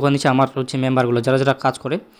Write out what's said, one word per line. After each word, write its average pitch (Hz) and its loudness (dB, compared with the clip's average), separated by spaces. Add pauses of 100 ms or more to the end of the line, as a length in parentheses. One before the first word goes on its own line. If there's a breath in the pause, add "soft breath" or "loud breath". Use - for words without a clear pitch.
করে 139 2
নিচ্ছে 143 0
আমার 131 2 (120)
হচ্ছে 127 -6
মেম্বারগুলো, 127 0
যারা 131 2
যারা 135 2 (100)
কাজ 131 0
করে। 135 -4 (220 loud breath)